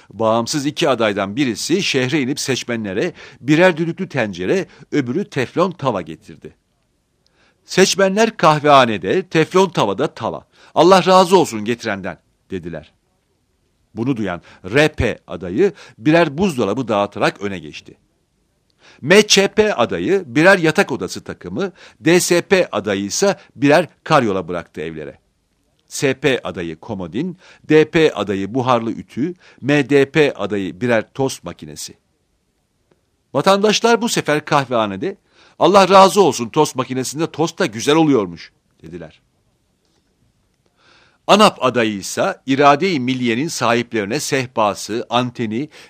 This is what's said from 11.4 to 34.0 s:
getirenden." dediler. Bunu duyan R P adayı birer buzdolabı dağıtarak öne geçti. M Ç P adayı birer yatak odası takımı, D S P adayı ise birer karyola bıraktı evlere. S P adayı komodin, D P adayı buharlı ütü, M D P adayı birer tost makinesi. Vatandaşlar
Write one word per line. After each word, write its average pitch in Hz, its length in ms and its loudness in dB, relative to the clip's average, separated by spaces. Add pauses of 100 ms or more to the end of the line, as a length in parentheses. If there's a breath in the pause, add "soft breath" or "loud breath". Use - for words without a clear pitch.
getirenden." 101 540 -6 (320)
dediler. 82 420 -12 (1000)
Bunu 120 220 -4
duyan 90 260 -6 (220 soft breath)
R 131 240 2
P 113 380 -4
adayı 92 460 -2 (260 loud breath)
birer 151 400 2
buzdolabı 123 500 -2
dağıtarak 104 520 -2
öne 98 180 -8
geçti. 76 360 -18 (1080 soft breath)
M 180 200 6
Ç 202 340 2
P 214 180 2
adayı 117 520 -2
birer 156 320 4
yatak 160 340 0
odası 90 320 -10
takımı, 101 480 -10 (280 loud breath)
D 165 200 4
S 170 220 2
P 185 300 2
adayı 101 320 -2
ise 180 320 -2 (200 loud breath)
birer 143 320 4 (160)
karyola 104 440 0
bıraktı 87 320 -10
evlere. 78 380 -12 (720)
S 135 260 -4
P 135 300 -2
adayı 85 320 -8
komodin, 107 600 -10 (320 soft breath)
D 156 220 4
P 160 240 2
adayı 98 400 -6
buharlı 120 380 0
ütü, 143 420 -8 (260 soft breath)
M 143 300 0
D 139 200 4
P 147 240 0
adayı 95 460 -6
birer 117 340 -2
tost 131 300 -6
makinesi. 78 500 -16 (1400)
Vatandaşlar 202 680 2